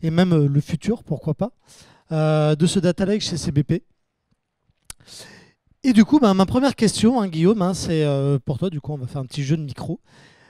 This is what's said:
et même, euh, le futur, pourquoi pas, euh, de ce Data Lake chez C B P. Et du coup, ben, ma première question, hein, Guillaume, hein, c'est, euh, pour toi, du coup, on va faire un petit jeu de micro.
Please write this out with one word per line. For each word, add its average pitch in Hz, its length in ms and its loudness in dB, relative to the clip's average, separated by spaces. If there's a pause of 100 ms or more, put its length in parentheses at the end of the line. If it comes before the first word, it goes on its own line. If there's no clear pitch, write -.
et 160 80 -2
même, 175 220 2
euh, 151 160 4
le 143 140 0
futur, - 420 -6
pourquoi 151 300 -6
pas, 214 180 -4 (600)
euh, 156 420 2
de 151 120 2
ce 190 120 0
Data 180 260 0
Lake 202 160 -2
chez - 140 -6
C 160 160 -4
B 143 120 0
P. 165 200 -4 (2000)
Et 254 100 2
du 208 100 8
coup, 302 160 4
ben, 208 140 4
ma 190 140 4
première 254 280 0
question, 233 460 2
hein, 196 60 -2
Guillaume, 175 340 2
hein, 180 140 0
c'est, 156 300 -2
euh, 139 340 0
pour 131 180 -6
toi, 185 140 -4
du 151 100 -8
coup, 151 120 -10
on 147 40 -8
va 127 80 -10
faire 135 160 -10
un 131 40 -10
petit 139 180 -8
jeu 143 120 0
de 156 60 -6
micro. 147 380 -10 (500)